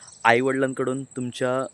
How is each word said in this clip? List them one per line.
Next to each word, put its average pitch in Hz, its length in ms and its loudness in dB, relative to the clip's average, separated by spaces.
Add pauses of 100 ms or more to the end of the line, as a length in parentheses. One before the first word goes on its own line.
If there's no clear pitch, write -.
(240)
आईवडिलांकडून, 131 800 2
तुमच्या 127 720 -6